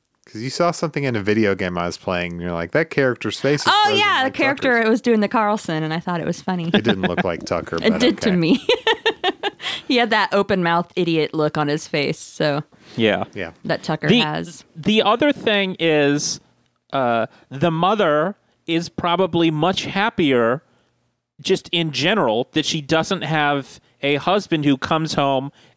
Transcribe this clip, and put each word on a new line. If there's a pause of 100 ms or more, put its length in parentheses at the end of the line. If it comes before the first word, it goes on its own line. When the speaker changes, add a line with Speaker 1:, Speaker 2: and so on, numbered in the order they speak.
(280)
Speaker 1:
'Cause
you
saw
something
in
a
video
game
I
was
playing,
and
you're
like,
"That
character's
face
is
Speaker 2:
Oh,
Speaker 1:
frozen
Speaker 2:
yeah,
Speaker 1:
like
Speaker 2:
the
character
Speaker 1:
Tucker's."
Speaker 2:
was
doing
the
Carlson,
and
I
thought
it
was
funny.
Speaker 1:
It
didn't
look
like
Tucker,
Speaker 2:
<laughs>
It
Speaker 1:
but
Speaker 2:
did
to
Speaker 1:
okay.
Speaker 2:
me.
<laughs> (1120)
He
had
that
open-mouthed
idiot
look
on
his
face,
so (320)
Speaker 3:
Yeah.
Speaker 1:
Yeah. (140)
Speaker 2:
that
Tucker
Speaker 3:
The,
Speaker 2:
has. (120)
Speaker 3:
the
other
thing
is, (540)
uh, (220)
the
mother (320)
is
probably
much
happier (800)
just
in
general
that
she
doesn't
have (220)
a
husband
who
comes
home (260)